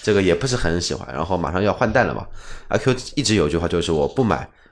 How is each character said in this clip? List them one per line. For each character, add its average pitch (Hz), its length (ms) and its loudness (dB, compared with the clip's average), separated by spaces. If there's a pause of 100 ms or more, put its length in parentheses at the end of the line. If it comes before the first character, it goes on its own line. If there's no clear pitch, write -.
这 107 100 2
个 101 80 4
也 90 140 4
不 135 120 -2
是 123 80 -2
很 85 240 2
喜 - 140 -2
欢， 62 180 -8
然 71 140 -4
后 90 140 0
马 78 120 -2
上 92 120 0
要 101 100 4
换 110 180 0
代 117 140 4
了 71 100 -2
嘛。 53 120 -8 (420)
阿 104 80 0
Q 123 180 2 (200)
一 147 80 -2
直 110 120 2
有 82 140 4
一 - 20 -4
句 80 60 0
话， 85 100 0
就 85 140 0
是 82 100 -2
我 76 160 2
不 131 160 0
买 82 240 0 (260)